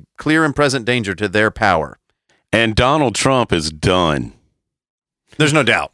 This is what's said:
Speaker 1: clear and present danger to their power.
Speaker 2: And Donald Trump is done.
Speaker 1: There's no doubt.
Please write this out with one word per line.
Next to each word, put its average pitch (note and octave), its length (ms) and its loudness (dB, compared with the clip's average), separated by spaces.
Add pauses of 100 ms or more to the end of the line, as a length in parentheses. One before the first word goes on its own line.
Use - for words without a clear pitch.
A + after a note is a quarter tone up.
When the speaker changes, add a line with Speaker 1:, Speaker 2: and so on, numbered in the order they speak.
(180)
Speaker 1:
clear D#3+ 280 0
and C#3+ 100 -2
present C3+ 300 -2
danger A2+ 280 -2
to G2+ 140 -4
their G#2 240 0
power. E2+ 480 0 (520)
Speaker 2:
And A2 240 0
Donald B2+ 380 2
Trump C3 400 0
is D#2+ 180 -2
done. D#2 640 0 (1040)
Speaker 1:
There's D3 160 2
no D3+ 100 2
doubt. F#2+ 300 0